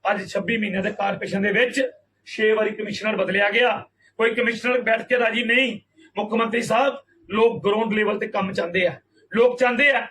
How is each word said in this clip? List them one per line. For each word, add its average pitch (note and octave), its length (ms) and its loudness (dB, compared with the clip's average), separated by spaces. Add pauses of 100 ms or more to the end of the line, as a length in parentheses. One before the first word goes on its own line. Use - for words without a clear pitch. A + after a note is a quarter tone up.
(100)
ਅੱਜ F#3+ 180 -4
ਛੱਬੀ A3+ 280 -4
ਮਹੀਨਿਆਂ F#3+ 260 -4
ਦੇ G#3+ 80 -4
ਕਾਰਪੋਰੇਸ਼ਨ G3 520 -4
ਦੇ G3+ 100 0
ਵਿੱਚ B3 380 0 (360)
ਛੇ G#3+ 260 0
ਵਾਰੀ G#3+ 180 2
ਕਮਿਸ਼ਨਰ G#3 460 -6
ਬਦਲਿਆ F#3+ 340 0
ਗਿਆ, A3 340 2 (320)
ਕੋਈ A3+ 180 2
ਕਮਿਸ਼ਨਰ A#3 460 0
ਬੈਠ A3 220 0
ਕੇ B3 160 0
ਰਾਜੀ A#3 260 0
ਨਹੀਂ। A#3+ 360 0 (360)
ਮੁੱਖ G#3+ 160 -4
ਮੰਤਰੀ A3+ 300 0
ਸਾਹਿਬ, B3 320 2 (360)
ਲੋਕ D#3 340 2
ਗਰਾਊਂਡ G#3+ 280 0
ਲੈਵਲ G#3 260 0
ਤੇ A3 80 -4
ਕੰਮ G3 260 -4
ਚਾਹੁੰਦੇ F3 340 -2
ਆ, D3+ 60 0 (420)
ਲੋਕ B3 260 4
ਚਾਹੁੰਦੇ B3 300 4
ਆ। A#3 200 2